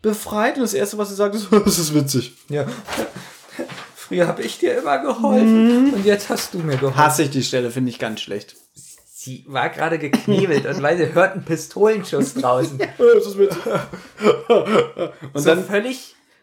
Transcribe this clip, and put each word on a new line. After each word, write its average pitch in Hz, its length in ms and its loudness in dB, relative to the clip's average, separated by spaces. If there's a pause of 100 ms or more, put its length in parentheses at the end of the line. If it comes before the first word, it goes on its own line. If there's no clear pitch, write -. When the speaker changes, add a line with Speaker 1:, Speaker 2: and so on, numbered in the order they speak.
Speaker 1:
befreit 214 540 -2
und 277 60 -4
das 220 120 -2
Erste, 208 240 -2
was 208 120 -4
sie 196 60 -10
sagt, 202 200 0
ist, 220 140 -6
<laughs> - 20 4
„Das 202 280 4
ist 151 140 -2
witzig.“ 139 400 0 (160)
Speaker 2:
Ja. 143 160 -2 (1300)
„Früher - 320 0
hab - 120 -4
ich 226 200 -6
dir - 180 0
immer 277 220 0
geholfen 226 880 4
Speaker 1:
Mhm. 277 60 2
Speaker 2:
und 196 120 -2
jetzt 202 240 0
hast - 240 -6
du 185 60 -6
mir 151 180 -2
geholfen.“ 131 200 0
Speaker 1:
Hasse 151 260 4
ich 139 60 0
die 139 140 -2
Stelle, 123 280 -2
finde 127 180 -2
ich 117 100 -12
ganz 110 220 -6
schlecht. 101 340 -12 (500)
Speaker 2:
Sie 131 420 -16
war 127 220 -4
gerade 160 300 -4
geknebelt 156 680 0
und 139 160 -4
weil 160 160 2
sie 160 160 -2
hört 190 200 2
einen 190 120 -8
Pistolenschuss 180 880 -2
draußen. 131 440 0
Speaker 1:
<laughs> - 0 -
Ja, - 80 -2 (280)
das 208 120 4
ist 196 100 -10
witzig. 196 220 2 (880)
Und 165 920 0
Speaker 2:
So 151 80 -2
Speaker 1:
dann 180 160 4
Speaker 2:
völlig, 220 500 -6 (280)